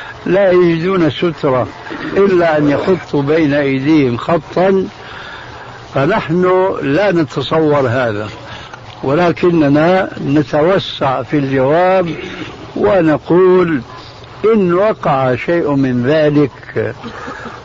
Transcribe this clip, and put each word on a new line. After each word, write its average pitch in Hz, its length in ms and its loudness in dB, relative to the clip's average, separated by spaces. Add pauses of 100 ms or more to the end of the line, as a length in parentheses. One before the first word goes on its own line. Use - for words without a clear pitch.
(260)
لا 190 240 4
يجدون 175 600 2
سترة 131 580 -2 (480)
إلا 175 420 4
أن 147 120 4
يخطوا 151 520 0
بين 147 320 2
أيديهم 139 600 2
خطا، 185 720 0 (1080)
فنحن 165 480 0 (400)
لا 175 300 0
نتصور 147 760 0
هذا، 113 400 -2 (760)
ولكننا 170 1080 2 (160)
نتوسع 147 960 0
في 151 160 -2
الجواب 156 760 2 (640)
ونقول: 180 1040 2 (760)
إن 180 200 2
وقع 147 600 0
شيء 165 340 -2
من 127 360 0
ذلك 143 880 0 (720)